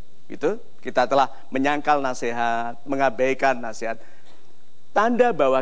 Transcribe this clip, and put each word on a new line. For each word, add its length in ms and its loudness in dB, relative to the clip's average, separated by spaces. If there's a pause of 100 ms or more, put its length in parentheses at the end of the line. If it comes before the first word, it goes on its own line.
(280)
gitu, 320 -2 (240)
kita 240 2
telah 240 4 (160)
menyangkal 560 2
nasihat, 800 -2
mengabaikan 720 2
nasihat. 400 -4 (960)
Tanda 400 4
bahwa 300 4